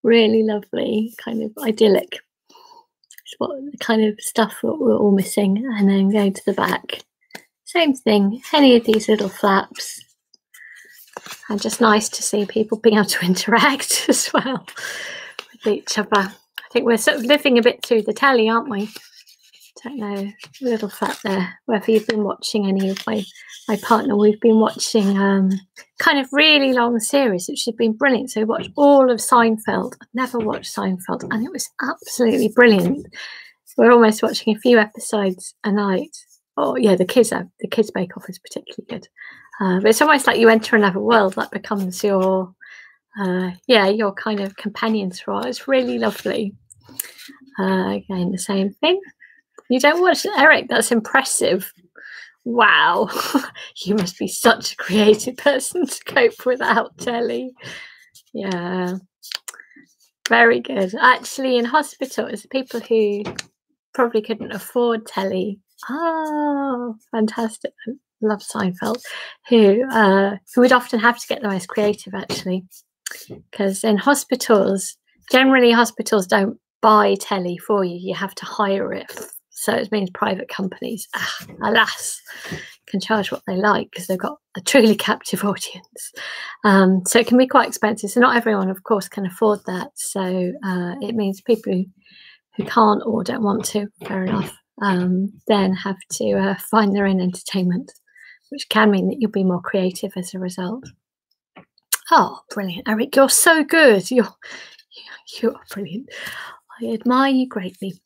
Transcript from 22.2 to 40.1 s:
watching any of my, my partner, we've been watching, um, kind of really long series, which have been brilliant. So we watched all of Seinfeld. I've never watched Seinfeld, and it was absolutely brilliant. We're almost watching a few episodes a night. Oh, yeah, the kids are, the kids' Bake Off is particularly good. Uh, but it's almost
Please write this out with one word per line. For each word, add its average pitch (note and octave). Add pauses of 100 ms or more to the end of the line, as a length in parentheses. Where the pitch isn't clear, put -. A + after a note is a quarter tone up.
watching G3+
any F#3+
of G3
my, A3 (420)
my G#3+
partner, A3
we've G#3
been A3
watching, G3+
um, G3 (480)
kind D4+
of C4
really C#4+
long A#3+
series, A3+
which C#4+
have A3+
been A3+
brilliant. C4
So A3
we -
watched G#3+
all C#4+
of A#3
Seinfeld. A3
I've -
never B3+
watched -
Seinfeld, F#3+
and A3
it D#4+
was - (140)
absolutely A3
brilliant. A3+ (720)
We're A#3
almost A3
watching G#3+
a G#3+
few A#3+
episodes G#3 (100)
a G#3
night. G3 (400)
Oh, C4
yeah, A3
the F3
kids A3
are, - (100)
the -
kids' G#3+
Bake F#3
Off -
is F#3
particularly -
good. - (520)
Uh, F#3+
but G#3
it's A3+
almost D4